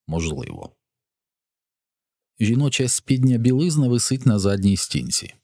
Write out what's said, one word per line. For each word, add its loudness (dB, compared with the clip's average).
Можливо. -8
Жіноча 0
спідня 2
білизна 2
висить -2
на 4
задній 2
стінці. -6